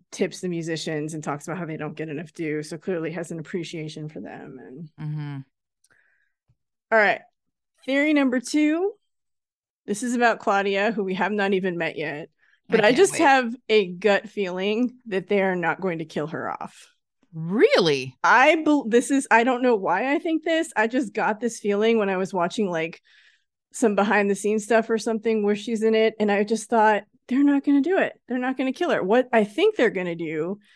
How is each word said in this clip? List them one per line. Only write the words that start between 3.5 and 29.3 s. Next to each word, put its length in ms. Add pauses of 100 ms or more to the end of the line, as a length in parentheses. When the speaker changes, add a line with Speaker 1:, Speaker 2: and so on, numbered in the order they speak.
Speaker 1:
for 140
them. 440
And 240 (100)
Speaker 2:
Mm-hmm. 380 (1500)
Speaker 1:
all 60
right, 240 (640)
theory 280
number 260
two. 540 (920)
This 180
is 100
about 260
Claudia, 520
who 120
we 120
have 160
not 220
even 240
met 200
yet, 320 (400)
Speaker 2:
I 20
Speaker 1:
but 100
I 80
Speaker 2:
can't 80
Speaker 1:
just 160
Speaker 2:
wait. 80
Speaker 1:
have 340 (120)
a 200
gut 420
feeling 680 (100)
that 200
they 140
are 140
not 260
going 180
to 60
kill 220
her 220
off. 380 (460)
Speaker 2:
Really? 920
Speaker 1:
I 400
bel-, 240
this 220
is, 220
I 120
don't 200
know 120
why 380
I 60
think 240
this. 320
I 120
just 260
got 260
this 200
feeling 380
when 120
I 80
was 160
watching, 360
like, 320 (720)
some 220
behind 340
the 60
scenes 300
stuff 240
or 80
something 460
where 120
she's 260
in 140
it, 240
and 120
I 120
just 260
thought, 340 (260)
"They're 140
not 200
gonna 180
do 180
it. 280
They're 100
not 200
gonna 160
kill 180
her." 100
What 300